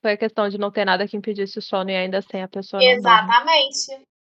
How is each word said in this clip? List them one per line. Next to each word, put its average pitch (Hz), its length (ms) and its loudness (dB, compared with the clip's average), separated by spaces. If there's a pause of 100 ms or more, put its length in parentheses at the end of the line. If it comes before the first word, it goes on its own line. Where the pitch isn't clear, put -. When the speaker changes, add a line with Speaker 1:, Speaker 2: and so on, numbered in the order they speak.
Speaker 1:
foi 214 120 0
a 208 40 -4
questão 214 320 -2
de 202 80 -6
não 202 140 -4
ter 202 140 -2
nada 190 220 0
que 208 100 -8
impedisse 202 420 -6
o - 20 -8
sono 190 280 -4
e 190 60 -2
ainda 185 240 -2
assim 196 220 -8
a 185 60 -8
pessoa 196 340 -8
não 254 60 6
dorme. 247 120 4
Speaker 2:
Exatamente. 269 1120 2 (120)